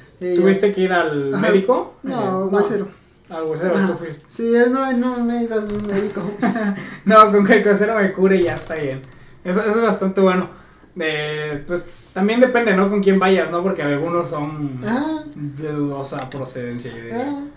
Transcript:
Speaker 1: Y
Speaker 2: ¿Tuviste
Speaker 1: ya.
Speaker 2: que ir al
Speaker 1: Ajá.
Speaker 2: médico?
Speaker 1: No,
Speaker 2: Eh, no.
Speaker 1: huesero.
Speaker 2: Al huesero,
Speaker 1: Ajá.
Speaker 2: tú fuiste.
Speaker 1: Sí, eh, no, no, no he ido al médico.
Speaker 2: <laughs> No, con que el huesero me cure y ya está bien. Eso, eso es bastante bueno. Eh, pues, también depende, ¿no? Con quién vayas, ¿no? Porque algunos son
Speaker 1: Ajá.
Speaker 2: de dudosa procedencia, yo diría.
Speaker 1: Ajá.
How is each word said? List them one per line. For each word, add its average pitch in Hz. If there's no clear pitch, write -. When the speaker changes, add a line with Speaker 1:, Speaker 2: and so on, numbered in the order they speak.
Speaker 1:
Y 180
Speaker 2:
¿Tuviste 190
Speaker 1:
ya. 196
Speaker 2:
que 185
ir 185
al 147
Speaker 1:
Ajá. 185
Speaker 2:
médico? 202
Speaker 1:
No, 262
Speaker 2:
Eh, 202
no. 202
Speaker 1:
huesero. 202
Speaker 2:
Al 160
huesero, 160
Speaker 1:
Ajá. 196
Speaker 2:
tú 165
fuiste. 156
Speaker 1:
Sí, 233
eh, 240
no, 269
no, 247
no 240
he 240
ido 220
al 208
médico. 202
Speaker 2:
<laughs> 208
No, 214
con 202
que 247
el 202
huesero 208
me 196
cure 190
y 180
ya 160
está 160
bien. 135
Eso, 185
eso 214
es 233
bastante 196
bueno. 185
Eh, 151
pues, 175
también 214
depende, 233
¿no? 196
Con 202
quién 190
vayas, 185
¿no? 175
Porque 185
algunos 160
son 147
Speaker 1:
Ajá. 294
Speaker 2:
de 147
dudosa 139
procedencia, 123
yo 117
diría. 226
Speaker 1:
Ajá. 285